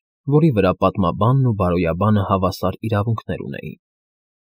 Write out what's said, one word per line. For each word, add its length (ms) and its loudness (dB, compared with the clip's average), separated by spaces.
որի 240 4
վրա 240 2
պատմաբանն 720 2
ու 80 0
բարոյաբանը 680 0
հավասար 540 -2
իրավունքներ 680 -4
ունեին։ 320 -12